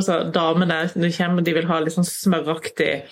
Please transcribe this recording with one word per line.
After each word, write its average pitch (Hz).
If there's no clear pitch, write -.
så 180
damene, 165
når 170
de 170
kommer, 175
de 170
vil 165
ha 165
litt 160
sånn 175
smøraktig 160